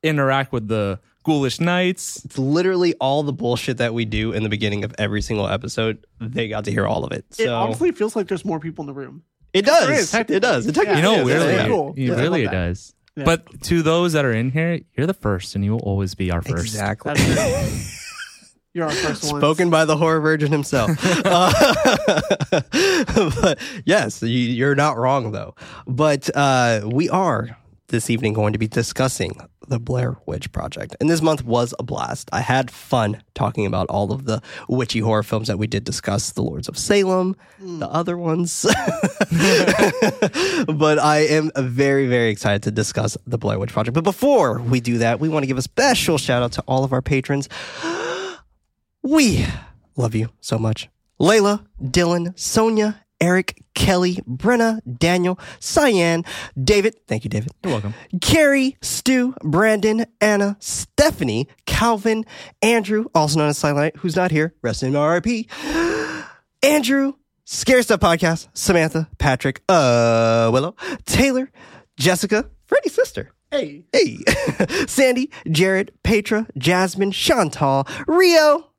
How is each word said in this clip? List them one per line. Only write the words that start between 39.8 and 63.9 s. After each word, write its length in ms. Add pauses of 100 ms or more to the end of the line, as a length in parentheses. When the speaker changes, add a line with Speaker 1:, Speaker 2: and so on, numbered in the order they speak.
Speaker 2:
But 320
I 200 (120)
am 260
very, 500
very 240
excited 340
to 60
discuss 460 (100)
the 120
Blair 200
Witch 140
Project. 220
But 100
before 560
we 200
do 180
that, 220
we 80
want 140
to 40
give 120
a 40
special 560
shout 240
out 100
to 140
all 180
of 80
our 100
patrons. 460 (340)
<gasps> 60 (1120)
We 440 (500)
love 180
you 140 (140)
so 160
much. 320 (280)
Layla, 460 (180)
Dylan, 560
Sonia, 640 (160)
Eric, 460 (100)
Kelly, 420 (120)
Brenna, 520 (180)
Daniel, 400 (200)
Cyan, 640 (400)
David. 340 (120)
Thank 160
you, 60
David. 200 (140)
Speaker 1:
You're 80
welcome. 220 (260)
Speaker 2:
Carrie, 600
Stu, 600
Brandon, 600 (160)
Anna, 400
Stephanie, 880 (160)
Calvin, 640 (340)
Andrew, 540
also 240
known 100
as 80
Silent 220
Night, 180